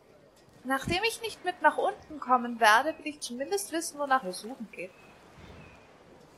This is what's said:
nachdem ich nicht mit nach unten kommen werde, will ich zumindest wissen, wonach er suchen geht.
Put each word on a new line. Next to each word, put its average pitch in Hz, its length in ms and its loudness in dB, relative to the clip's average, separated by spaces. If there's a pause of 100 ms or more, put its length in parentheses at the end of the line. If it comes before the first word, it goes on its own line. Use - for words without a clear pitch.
(640)
nachdem 269 400 0
ich 453 160 -2
nicht 440 240 -8
mit 359 180 -4
nach 302 140 6
unten 320 440 -2
kommen 240 400 0
werde, 240 380 6
will - 100 -10
ich 294 120 -12
zumindest 294 520 -6
wissen, 320 260 -4
wonach 262 260 2
er 185 80 -4
suchen 214 400 -10
geht. 170 180 -10 (1500)